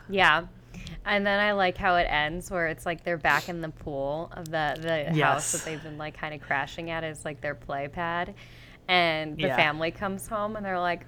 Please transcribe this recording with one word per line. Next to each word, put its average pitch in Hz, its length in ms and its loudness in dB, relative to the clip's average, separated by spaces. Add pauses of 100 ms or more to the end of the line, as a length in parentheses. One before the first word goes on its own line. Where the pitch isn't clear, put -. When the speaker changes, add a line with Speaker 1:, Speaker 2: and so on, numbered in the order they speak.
Speaker 1:
Yeah. 175 360 6 (600)
And 202 220 2
then 202 140 4
I 208 100 4
like 190 260 2
how 185 200 4
it 175 120 6
ends 151 400 0
where 175 180 0
it's, 160 180 -6
like, 170 180 -4
they're 175 140 -2
back 151 320 2
in 170 100 -6
the 160 100 -6
pool 147 640 -4
of 180 120 -8
the, 160 340 -2
the 160 300 0
house 165 60 2
Speaker 2:
Yes. 147 360 4
Speaker 1:
that 165 140 -4
they've 156 180 -8
been, 151 140 -12
like, 151 200 -10
kinda 151 220 -8
crashing 147 500 -4
at 165 140 -4
is, 156 220 -8
like, 151 160 -8
their 147 140 -4
play 143 340 -6
pad. 175 440 -4 (560)
And 160 460 4
the 156 120 2
Speaker 2:
Yeah. 131 100 0
Speaker 1:
family 160 340 4
comes 190 380 -6
home 214 260 -4
and 208 100 -8
they're 185 140 -2
like, 175 280 -2